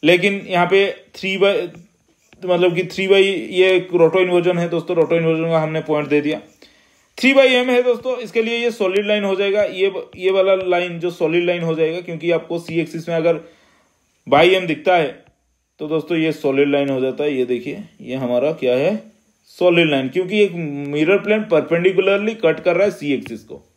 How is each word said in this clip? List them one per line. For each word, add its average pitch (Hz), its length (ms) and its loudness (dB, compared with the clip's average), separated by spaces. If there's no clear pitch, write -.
लेकिन 180 320 2
यहाँ 175 180 0
पे 196 200 2
थ्री 190 240 -6
by, 196 160 2
मतलब 180 320 2
कि 180 100 -2
थ्री 190 220 -6
by, 196 140 6
ये 185 180 4
एक 180 240 0
रोटो 165 260 4
इन्वर्जन 180 380 0
है 170 100 -2
दोस्तों, 165 280 -4
रोटो 165 200 2
इन्वर्जन 165 340 0
का 165 80 2
हमने 156 240 -2
पॉइंट 151 260 -4
दे 147 120 2
दिया। 151 200 -4
थ्री 262 160 2
by 269 180 6
एम 247 180 2
है 247 120 2
दोस्तों, 247 360 -2
इसके 226 240 -4
लिए 233 160 -2
ये 240 120 0
सॉलिड 202 360 0
लाइन 208 180 0
हो 196 100 0
जाएगा, 202 280 0
ये, 190 300 0
ये 185 140 0
वाला 190 260 4
लाइन 180 440 -2
जो 175 120 -2
सॉलिड 170 320 0
लाइन 175 180 -2
हो 165 120 -2
जाएगा, 160 260 -2
क्योंकि 165 300 -6
आपको 165 280 -2
सी 165 220 -4
एक्सिस 160 280 -8
में 165 80 -2
अगर 165 240 0
by 143 200 6
एम 185 200 2
दिखता 170 300 0
है 151 280 -2
तो 156 80 -8
दोस्तों 160 300 -2
ये 160 140 0
सॉलिड 143 360 0
लाइन 143 220 0
हो 131 100 -2
जाता 131 240 -4
है। 147 100 -2
ये 127 120 0
देखिए, 127 360 -6
ये 123 160 -10
हमारा 127 380 -2
क्या 123 220 0
है, 175 200 0
सॉलिड 170 320 4
लाइन, 135 180 0
क्योंकि 185 340 0
एक 196 100 2
मिरर 156 300 2
प्लेन 214 240 0
परपेंडिकुलरली 190 920 0
कट 160 260 0
कर 170 160 0
रहा 190 80 2
है 202 60 2
सी 143 240 -6
एक्सिस 113 280 -8
को। - 200 -18